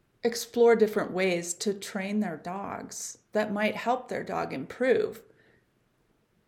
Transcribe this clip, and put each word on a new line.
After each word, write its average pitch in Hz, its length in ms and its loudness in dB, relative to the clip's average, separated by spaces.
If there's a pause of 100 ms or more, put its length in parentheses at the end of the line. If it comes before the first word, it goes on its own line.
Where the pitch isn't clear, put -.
(240)
explore 233 500 4
different 214 380 2
ways 175 420 0
to - 180 -2
train 202 460 -4
their 175 180 -2
dogs - 840 -10 (140)
that 214 200 0
might 208 240 0
help 254 320 -2
their 147 160 -4
dog 170 280 -4
improve. - 720 0 (1300)